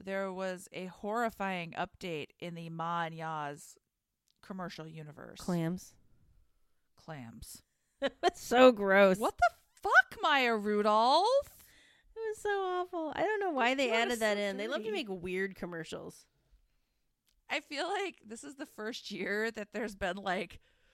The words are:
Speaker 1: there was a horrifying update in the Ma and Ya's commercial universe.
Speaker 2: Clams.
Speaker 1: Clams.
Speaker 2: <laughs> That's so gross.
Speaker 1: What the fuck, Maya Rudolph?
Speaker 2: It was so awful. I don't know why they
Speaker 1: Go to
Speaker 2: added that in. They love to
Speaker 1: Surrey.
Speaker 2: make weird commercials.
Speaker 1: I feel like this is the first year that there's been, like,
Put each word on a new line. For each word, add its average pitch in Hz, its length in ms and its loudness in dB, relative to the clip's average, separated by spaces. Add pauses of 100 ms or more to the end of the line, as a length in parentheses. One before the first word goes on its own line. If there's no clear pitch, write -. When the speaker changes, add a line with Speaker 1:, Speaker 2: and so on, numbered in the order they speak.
Speaker 1:
there 196 280 -4
was 185 400 -6
a 185 140 -8
horrifying 196 920 -4
update 170 500 -8 (120)
in 175 140 -10
the 165 160 -10
Ma 165 360 -4
and 160 100 -8
Ya's 151 600 -8 (680)
commercial 175 440 -10
universe. 156 520 -16
Speaker 2:
Clams. 175 540 -2 (1040)
Speaker 1:
Clams. - 680 -16 (280)
Speaker 2:
<laughs> - 300 -6
That's - 200 0
so 254 300 10
gross. 196 460 8
Speaker 1:
What 262 200 0
the 679 120 4 (320)
fuck, 554 400 4
Maya 269 340 4
Rudolph? 214 720 4 (880)
Speaker 2:
It 440 40 -10 (100)
was 427 100 -6
so 415 100 -2
awful. 359 640 -2
I - 60 -2
don't 403 180 0
know 381 120 -2
why 254 220 2
they 269 140 0
Speaker 1:
Go 226 60 0
to 226 60 2
Speaker 2:
added 240 200 0
that 214 180 2
in. 202 200 -4
They 208 100 -6
love 269 140 -4
to 214 40 -10
Speaker 1:
Surrey. 440 120 -4
Speaker 2:
make 262 120 -4
weird 185 460 -4
commercials. 170 720 -12 (1200)
Speaker 1:
I 285 120 -4
feel 294 260 -6
like 381 380 -4
this 220 180 -16
is 285 120 -16
the 277 100 -12
first 214 460 -10
year 214 400 -4
that 214 220 -10
there's 240 220 -6
been, 190 220 -4
like, 190 420 -6 (340)